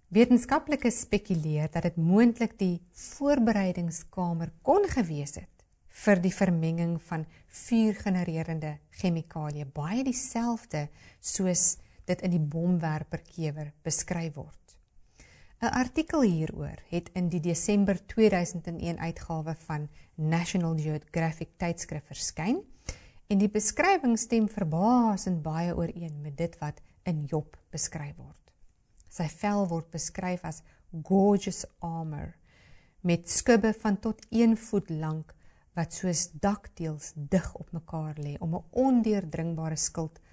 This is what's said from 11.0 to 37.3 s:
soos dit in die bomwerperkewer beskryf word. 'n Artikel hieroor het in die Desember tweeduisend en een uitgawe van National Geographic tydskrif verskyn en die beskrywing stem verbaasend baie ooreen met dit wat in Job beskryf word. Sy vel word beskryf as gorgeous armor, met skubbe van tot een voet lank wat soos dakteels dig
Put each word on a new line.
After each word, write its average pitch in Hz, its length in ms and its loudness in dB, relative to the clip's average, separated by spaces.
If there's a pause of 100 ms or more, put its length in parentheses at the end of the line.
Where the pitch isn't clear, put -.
soos - 580 2 (280)
dit 180 160 -2
in 180 100 0
die 175 80 2
bomwerperkewer 156 1300 -2 (100)
beskryf 165 520 -4
word. - 300 -16 (1000)
'n - 80 0
Artikel 302 480 0
hieroor 160 560 0 (120)
het 175 240 -4
in 180 160 0
die 175 100 -2
Desember 190 680 2
tweeduisend 185 640 2
en 170 160 -8
een 165 160 -4
uitgawe 165 560 -6
van 151 320 -6 (280)
National 165 600 0
Geographic 160 800 -4
tydskrif 170 480 -4
verskyn 190 540 -4 (680)
en 202 100 2
die 208 120 4
beskrywing 262 680 2
stem 220 300 2
verbaasend 190 920 2
baie 160 340 -2
ooreen 165 460 -6
met 147 160 -10
dit 170 220 -4
wat 147 220 -8 (220)
in 156 220 -2
Job 151 320 -4 (140)
beskryf - 440 -8
word. - 360 -20 (580)
Sy 160 200 -4 (100)
vel 202 320 2
word 165 240 -4
beskryf 180 480 -6
as 160 180 -8 (460)
gorgeous 196 560 4 (160)
armor, 165 560 -8 (680)
met 170 280 0
skubbe 226 500 4
van 202 200 0
tot 220 300 -6
een 226 280 4
voet - 320 -2
lank 156 460 -6 (400)
wat 165 180 -4
soos - 380 -2
dakteels 160 840 -4
dig 147 400 0